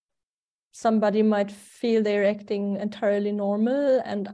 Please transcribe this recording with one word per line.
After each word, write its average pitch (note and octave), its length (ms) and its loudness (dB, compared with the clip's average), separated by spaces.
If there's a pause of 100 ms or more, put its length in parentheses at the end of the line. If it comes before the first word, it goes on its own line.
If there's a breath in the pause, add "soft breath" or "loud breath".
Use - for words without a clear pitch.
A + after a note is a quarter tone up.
(720)
somebody G#3+ 500 2
might G#3 280 2
feel A3+ 520 -2
they're G#3 240 2
acting G3+ 500 -2
entirely G#3 560 -2
normal, A3+ 720 0
and G3+ 300 -6